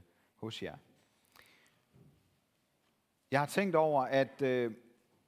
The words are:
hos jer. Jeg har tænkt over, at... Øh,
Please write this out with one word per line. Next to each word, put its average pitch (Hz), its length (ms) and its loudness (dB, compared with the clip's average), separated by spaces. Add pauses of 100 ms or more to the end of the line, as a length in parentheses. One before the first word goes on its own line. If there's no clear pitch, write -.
(360)
hos 113 280 -10
jer. 85 140 -10 (2500)
Jeg 135 80 2
har 143 80 0
tænkt 190 280 -2
over, 156 300 4
at... 135 360 0
Øh, 123 340 0 (520)